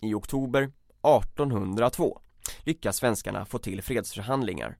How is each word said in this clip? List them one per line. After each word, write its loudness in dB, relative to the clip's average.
i -2
oktober 0
artonhundratvå, 2
lyckas -2
svenskarna 0
få -8
till -6
fredsförhandlingar -4